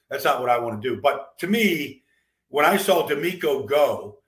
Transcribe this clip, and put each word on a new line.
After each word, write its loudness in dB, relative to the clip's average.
That's -6
not 0
what -2
I 4
wanna -4
do. -4
But -2
to -6
me, -2
when 0
I 4
saw 2
DeMeco -2
go 0